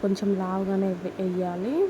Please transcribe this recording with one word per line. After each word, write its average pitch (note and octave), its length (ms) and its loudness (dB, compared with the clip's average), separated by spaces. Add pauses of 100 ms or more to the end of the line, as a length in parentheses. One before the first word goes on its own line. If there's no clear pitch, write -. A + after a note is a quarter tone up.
కొంచెం G3 260 2 (140)
లావుగానే F#3+ 480 0 (100)
వే-, F3+ 220 -6
వేయాలి. F3+ 520 -2 (140)